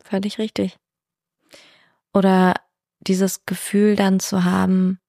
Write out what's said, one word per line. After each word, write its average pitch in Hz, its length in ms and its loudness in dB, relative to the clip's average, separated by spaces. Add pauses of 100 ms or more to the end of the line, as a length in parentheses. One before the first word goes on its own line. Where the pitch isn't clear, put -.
völlig 196 340 -6
richtig. 202 380 -6 (1400)
Oder 185 400 4 (460)
dieses 190 460 -2
Gefühl 202 500 0
dann 190 240 2
zu 185 240 -2
haben, 185 640 0